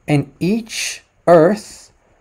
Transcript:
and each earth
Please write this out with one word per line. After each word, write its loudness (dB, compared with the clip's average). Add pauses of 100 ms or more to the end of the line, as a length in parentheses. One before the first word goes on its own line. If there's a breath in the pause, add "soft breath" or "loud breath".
and -2
each -6 (240)
earth 0 (280)